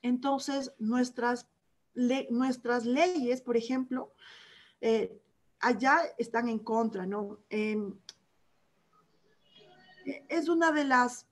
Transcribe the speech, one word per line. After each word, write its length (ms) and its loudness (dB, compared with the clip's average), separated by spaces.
Entonces, 720 0
nuestras 680 -2
le-, 360 0
nuestras 540 0
leyes, 560 2
por 160 -2
ejemplo, 560 -2
eh, 360 0
allá 380 4
están 320 -2
en 80 -2
contra, 480 -2
¿no? 320 -6
Em, 460 -4
es 220 -2
una 220 4
de 120 2
las 480 2